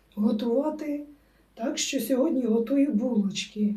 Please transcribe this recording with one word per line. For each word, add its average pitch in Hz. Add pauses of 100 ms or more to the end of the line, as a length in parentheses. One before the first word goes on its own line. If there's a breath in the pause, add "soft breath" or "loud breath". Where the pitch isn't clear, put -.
(140 soft breath)
готувати. 285 (520 loud breath)
Так 269
що -
сьогодні 262
готую 233
булочки 208